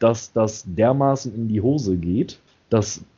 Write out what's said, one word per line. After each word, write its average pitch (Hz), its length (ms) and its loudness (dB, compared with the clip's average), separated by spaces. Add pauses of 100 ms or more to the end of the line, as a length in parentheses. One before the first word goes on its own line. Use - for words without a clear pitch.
dass 113 320 2
das 110 340 0
dermaßen 131 680 2
in 113 140 -4
die 107 140 0
Hose 113 340 0
geht, 87 440 -2 (300)
dass, 107 320 0 (160)